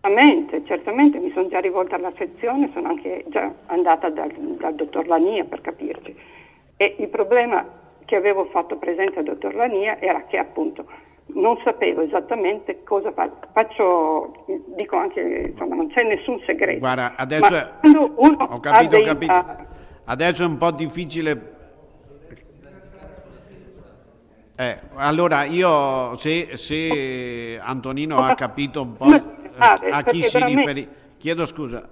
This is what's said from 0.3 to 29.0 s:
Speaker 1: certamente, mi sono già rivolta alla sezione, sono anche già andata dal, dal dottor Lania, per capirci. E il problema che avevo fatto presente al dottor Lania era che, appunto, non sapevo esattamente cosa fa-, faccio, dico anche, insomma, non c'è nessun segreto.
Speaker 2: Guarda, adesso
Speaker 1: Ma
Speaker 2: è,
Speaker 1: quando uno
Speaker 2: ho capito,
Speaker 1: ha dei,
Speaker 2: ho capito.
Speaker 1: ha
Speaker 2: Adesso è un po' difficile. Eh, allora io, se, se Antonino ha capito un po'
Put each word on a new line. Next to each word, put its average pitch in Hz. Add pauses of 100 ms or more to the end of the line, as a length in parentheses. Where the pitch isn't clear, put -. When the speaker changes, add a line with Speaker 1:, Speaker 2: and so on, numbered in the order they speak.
Speaker 1:
certamente, 262
mi 180
sono 185
già 185
rivolta 185
alla 180
sezione, 247
sono 175
anche 175
già 196 (140)
andata 170
dal, 151 (260)
dal 160
dottor 160
Lania, 175
per -
capirci. - (640)
E 196
il 208
problema 220 (400)
che 220
avevo 190
fatto 170
presente 175
al 151
dottor 196
Lania 214
era 165
che, 185
appunto, - (500)
non 220
sapevo 196
esattamente 196
cosa 202
fa-, 175 (220)
faccio, 180 (320)
dico 202
anche, 185 (320)
insomma, -
non 320
c'è 247
nessun 214
segreto. 180
Speaker 2:
Guarda, 127
adesso 151
Speaker 1:
Ma 170
Speaker 2:
è, -
Speaker 1:
quando 302
uno 285 (140)
Speaker 2:
ho -
capito, 220
Speaker 1:
ha -
dei, -
Speaker 2:
ho -
capito. 160
Speaker 1:
ha - (380)
Speaker 2:
Adesso 156
è 180
un 160
po' 170
difficile. 156 (3000)
Eh, 120 (160)
allora 147
io, 143
se, 156
se 127
Antonino 131
ha 131
capito 139
un 120
po' -